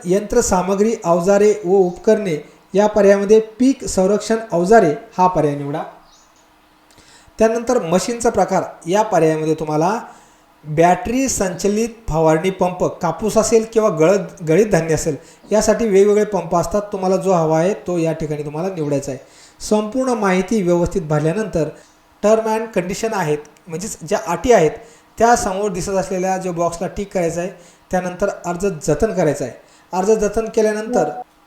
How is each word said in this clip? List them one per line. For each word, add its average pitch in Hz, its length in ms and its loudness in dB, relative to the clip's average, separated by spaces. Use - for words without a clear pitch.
यंत्रसामग्री, 202 880 0
अवजारे 202 500 4
व 170 40 -4
उपकरणे 185 800 0
या 202 120 4
पर्यायामध्ये 202 540 4
पीक 254 440 0
संरक्षण 202 520 0
अवजारे 175 420 4
हा 180 80 6
पर्याय 147 280 0
निवडा. 143 280 -6
त्यानंतर 233 440 2
मशीनचा 220 480 0
प्रकार 185 320 0
या 196 160 2
पर्यायामध्ये 160 520 0
तुम्हाला 160 460 -2
बॅटरी 180 640 2
संचलित 202 600 -2
फवारणी 160 420 2
पंप, 180 340 -2
कापूस 180 540 -2
असेल 220 340 2
किंवा 214 160 2
गळत, 175 600 0
गळीत 180 180 4
धान्य 165 280 0
असेल 147 220 -2
यासाठी 214 360 2
वेगवेगळे 208 360 4
पंप 175 320 -2
असतात, 202 260 -2
तुम्हाला 190 340 -2
जो 180 160 0
हवा 160 260 2
आहे 185 160 0
तो 180 240 -6
या 160 140 0
ठिकाणी 151 320 -6
तुम्हाला 160 300 -8
निवडायचा 143 380 -4
आहे. 127 80 -12
संपूर्ण 214 500 -2
माहिती 196 520 0
व्यवस्थित 175 400 0
भरल्यानंतर 160 640 -2
term 220 160 4
and 220 260 -2
condition 196 360 -4
आहेत, 156 260 -2
म्हणजेच 175 320 -10
ज्या 202 180 -2
अटी 175 260 0
आहेत 165 180 6
त्या 233 180 4
समोर 202 340 -4
दिसत 180 200 -6
असलेल्या 190 480 -2
जो 180 140 -6
बॉक्सला 170 340 -4
टिक 196 280 -8
करायचा 170 260 -2
आहे, 175 100 -6
त्यानंतर 180 380 -2
अर्ज 175 380 -6
जतन 170 480 -2
करायचा 151 300 0
आहे. 117 100 -8
अर्ज 190 180 0
जतन 208 340 0
केल्यानंतर 214 560 0